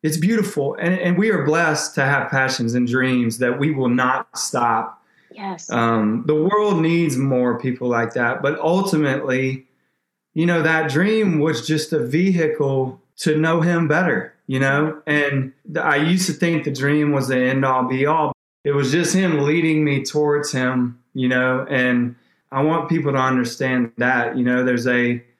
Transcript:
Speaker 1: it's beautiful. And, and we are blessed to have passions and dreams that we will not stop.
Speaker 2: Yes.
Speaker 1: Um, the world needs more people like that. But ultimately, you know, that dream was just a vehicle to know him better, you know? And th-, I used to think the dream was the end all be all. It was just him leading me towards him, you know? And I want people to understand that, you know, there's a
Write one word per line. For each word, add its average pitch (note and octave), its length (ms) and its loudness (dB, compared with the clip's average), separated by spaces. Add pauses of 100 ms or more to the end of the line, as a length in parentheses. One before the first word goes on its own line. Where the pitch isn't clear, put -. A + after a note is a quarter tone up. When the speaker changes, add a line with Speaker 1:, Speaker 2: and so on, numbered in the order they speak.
Speaker 1:
it's D#3 160 -2
beautiful. E3+ 580 0
And, F3+ 240 0
and F3 180 2
we G#3+ 120 2
are E3 160 0
blessed D#3 500 0
to C#3+ 80 0
have C3+ 260 0
passions B2+ 440 -2
and B2 140 0
dreams B2 520 0
that B2 200 0
we D3+ 120 2
will C3 180 0
not B2+ 480 0
stop. A#2 640 -2 (300)
Speaker 2:
Yes. F#3+ 400 -12
Speaker 1:
Um, A2+ 560 0
the D3+ 80 2
world F#3+ 460 2
needs D#3+ 360 2
more B2 420 0
people B2 300 -4
like A#2 240 -2
that. B2 280 -2
But C#3+ 180 -2
ultimately, C#3 1040 0 (680)
you D#3+ 120 0
know, E3+ 160 2
that D#3+ 300 0
dream F#3+ 480 2
was D3+ 260 -2
just D#3 280 -2
a D3+ 60 0
vehicle D3 1000 0 (160)
to D#3 200 0
know E3 240 2
him E3+ 260 2
better, D3 460 0 (140)
you C3 120 -2
know? C#3+ 480 0
And C#3+ 460 0 (200)
th-, D#3 100 -2
I D3 140 2
used F3 300 2
to D#3+ 60 -4
think E3+ 320 0
the D3 60 -2
dream D3 400 0
was C3+ 180 0
the C3 80 0
end C3 280 2
all C3 220 0
be C3 180 0
all. D#3 280 0 (300)
It C#3+ 100 0
was C3+ 180 0
just E3+ 240 0
him F3 240 2
leading D#3 440 2
me C#3 200 0
towards D3 480 0
him, B2+ 480 -2 (140)
you B2+ 160 -2
know? B2+ 400 0
And B2 460 0 (360)
I C3+ 100 -2
want D#3 280 0
people C#3+ 240 0
to C3+ 60 0
understand B2+ 760 0
that, B2 400 0
you B2+ 60 0
know, B2 200 0
there's B2 240 0
a A#2+ 360 0 (160)